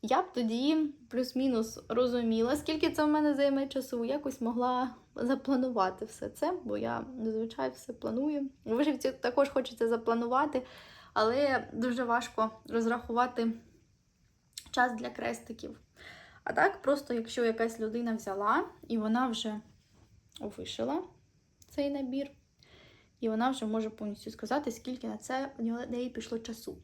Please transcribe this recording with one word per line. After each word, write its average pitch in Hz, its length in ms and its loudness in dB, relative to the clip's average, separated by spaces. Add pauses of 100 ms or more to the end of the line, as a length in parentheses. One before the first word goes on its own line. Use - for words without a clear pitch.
Я 214 200 4
б 254 100 -6
тоді 247 440 2 (320)
плюс-мінус 247 680 0 (100)
розуміла, 240 680 2
скільки 311 340 2
це 311 140 2
в 302 40 6
мене 302 260 6
займе 269 320 2
часу, 254 380 -4
якось 269 360 -2
могла 247 540 0 (200)
запланувати 247 880 0
все - 260 -8
це, 320 220 0 (120)
бо 208 140 -2
я 233 260 -2 (160)
зазвичай 226 500 -2
все - 220 -14
планую. 269 580 -2 (140)
В 220 100 0
вишивці 262 380 2
також 262 360 2
хочеться 240 400 0
запланувати, 240 760 2 (500)
але 247 600 2
дуже 240 320 0
важко 233 460 0 (180)
розрахувати 233 840 0 (1200)
час 254 220 2
для 233 180 -6
крестиків. - 720 -8 (640)
А - 80 -2
так, 381 300 4
просто 277 320 2
якщо 233 300 -2
якась 226 360 0
людина 226 340 -2
взяла, 214 500 2 (240)
і 233 100 0
вона 226 300 2
вже 214 320 -4 (800)
вишила 247 640 -4 (680)
цей 285 220 -2
набір, 277 400 -4 (920)
і 233 80 0
вона 226 220 2
вже 262 160 -4
може 220 240 0
повністю 214 400 -8
сказати, 254 400 -2
скільки 247 380 -8
на 214 80 -6
це 269 420 -4
в 233 320 -2
неї 247 200 -2
пішло 226 280 -6
часу. - 440 -10